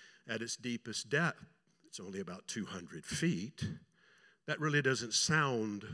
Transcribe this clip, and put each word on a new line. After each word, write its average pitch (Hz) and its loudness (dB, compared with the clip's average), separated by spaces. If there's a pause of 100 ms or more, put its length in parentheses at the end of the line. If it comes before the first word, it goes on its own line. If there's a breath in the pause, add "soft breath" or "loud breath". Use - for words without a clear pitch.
(300 loud breath)
At 113 -2
its 117 -6
deepest 117 -4
depth, 151 2 (420)
it's - -14
only 98 -6
about 90 -8
two 104 -4
hundred 85 -10
feet. 113 -2 (800 soft breath)
That 156 -4
really 147 4
doesn't 120 2
sound 117 4 (100)